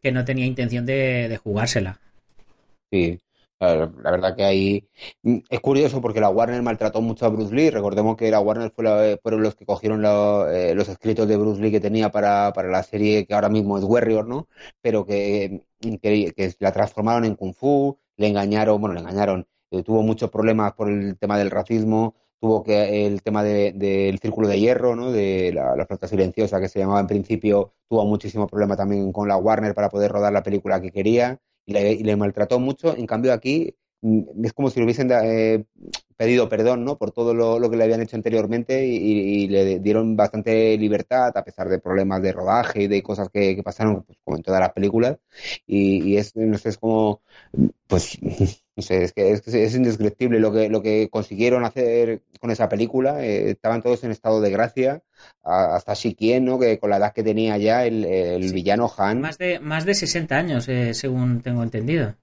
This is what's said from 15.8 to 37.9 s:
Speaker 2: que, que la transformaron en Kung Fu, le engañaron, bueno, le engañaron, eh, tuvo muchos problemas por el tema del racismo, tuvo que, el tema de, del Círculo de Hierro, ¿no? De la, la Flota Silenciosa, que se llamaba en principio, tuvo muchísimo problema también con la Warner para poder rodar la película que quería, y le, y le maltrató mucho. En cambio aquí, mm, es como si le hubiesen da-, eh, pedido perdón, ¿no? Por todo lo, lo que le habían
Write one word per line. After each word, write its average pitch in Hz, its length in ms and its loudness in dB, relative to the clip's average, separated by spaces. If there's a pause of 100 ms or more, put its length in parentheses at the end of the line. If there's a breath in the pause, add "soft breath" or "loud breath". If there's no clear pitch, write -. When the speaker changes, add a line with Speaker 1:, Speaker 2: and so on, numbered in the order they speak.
Speaker 2:
que, 104 560 0
que 92 220 -4
la 98 140 0
transformaron 113 520 0
en 107 100 0
Kung 95 200 -8
Fu, 139 420 0 (220)
le 104 100 2
engañaron, 104 500 2
bueno, 104 160 -2
le 85 60 -8
engañaron, 92 460 -2 (240)
eh, 92 120 -4
tuvo 110 200 0
muchos 110 260 0
problemas 107 460 0
por 104 160 -2
el 101 260 -4
tema 104 220 -2
del 98 120 0
racismo, 110 640 -2 (240)
tuvo 110 240 2
que, 104 440 2
el 101 160 -2
tema 107 200 -2
de, 104 320 2
del 98 440 0
Círculo 110 300 -2
de 101 120 2
Hierro, 120 360 2
¿no? 123 160 -4
De 95 420 0
la, 65 200 0
la 73 120 -4
Flota 95 200 -10
Silenciosa, 95 540 -2
que 95 80 -4
se - 100 -6
llamaba 98 220 0
en 98 60 -2
principio, 104 680 -2 (160)
tuvo 110 160 0
muchísimo 104 420 -2
problema 101 300 -2
también 98 360 -2
con 104 160 -4
la 98 100 2
Warner 107 360 0
para 104 140 0
poder 101 240 0
rodar 104 220 0
la 98 80 2
película 98 360 -2
que 92 120 -8
quería, 120 480 0 (300)
y 101 40 -8
le, 104 220 2
y 107 100 -4
le 107 100 2
maltrató 104 460 0
mucho. 139 360 -2
En 117 120 -8
cambio 123 240 0
aquí, 139 420 -2 (260)
mm, 110 440 0
es 110 80 -2
como 139 180 0
si - 80 -4
le 117 60 4
hubiesen 120 240 0
da-, 117 180 4
eh, 110 380 2 (520)
pedido 117 320 2
perdón, 120 360 0
¿no? 143 120 -4
Por 104 140 -4
todo 117 240 0
lo, 117 240 2
lo 120 100 2
que 117 80 0
le 113 60 4
habían 113 200 2